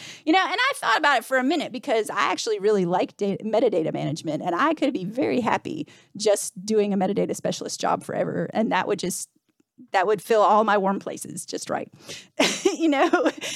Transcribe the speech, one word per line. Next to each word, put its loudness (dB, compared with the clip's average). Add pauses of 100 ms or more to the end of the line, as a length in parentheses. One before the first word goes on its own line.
(240)
You -4
know, 4
and -2
I 2
thought 0
about 2
it -6
for -2
a 2
minute -2
because -2
I 0
actually -4
really 2
like 0
da-, -2
metadata 0
management, -4
and -4
I 2
could 0
be -4
very -2
happy -2 (280)
just 0
doing 2
a 2
metadata 0
specialist -6
job 0
forever, -4
and 0
that 0
would -2
just, -6 (600)
that 2
would 2
fill 4
all 6
my 4
warm 0
places -10
just -8
right, -6 (400)
<laughs> 0
you 2
know? 4 (460)